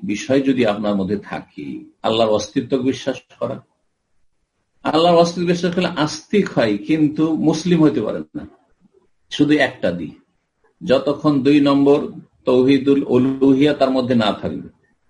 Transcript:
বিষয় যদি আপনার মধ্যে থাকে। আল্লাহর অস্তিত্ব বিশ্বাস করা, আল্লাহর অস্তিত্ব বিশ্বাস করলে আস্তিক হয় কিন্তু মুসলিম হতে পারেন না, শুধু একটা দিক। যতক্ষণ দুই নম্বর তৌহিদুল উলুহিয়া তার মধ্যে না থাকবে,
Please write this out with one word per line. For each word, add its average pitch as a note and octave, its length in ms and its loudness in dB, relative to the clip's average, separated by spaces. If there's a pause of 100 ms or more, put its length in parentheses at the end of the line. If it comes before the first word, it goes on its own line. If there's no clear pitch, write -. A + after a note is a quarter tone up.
বিষয় G#2 380 -2
যদি B2+ 240 0
আপনার G#2 300 -2
মধ্যে F#2+ 220 -4
থাকে। D2 680 -12 (200)
আল্লাহর A2 280 0
অস্তিত্ব B2+ 460 -4
বিশ্বাস B2+ 440 -6 (180)
করা, A#2+ 220 -8 (1200)
আল্লাহর E3 340 2
অস্তিত্ব E3+ 320 2
বিশ্বাস F3+ 260 0
করলে F3+ 120 -2
আস্তিক - 600 -2
হয় A2 280 0
কিন্তু D#3 580 0
মুসলিম E3 480 2
হতে C3+ 180 2
পারেন G2+ 220 -6 (120)
না, - 120 -12 (840)
শুধু D3 240 0
একটা B2+ 380 0
দিক। E2+ 280 -10 (640)
যতক্ষণ C#3 580 0
দুই C#3+ 180 4
নম্বর C#3 520 2 (340)
তৌহিদুল C3 600 2
উলুহিয়া C3+ 680 2
তার C3+ 180 0
মধ্যে B2+ 240 0
না G#2+ 160 2 (100)
থাকবে, - 280 -8 (400)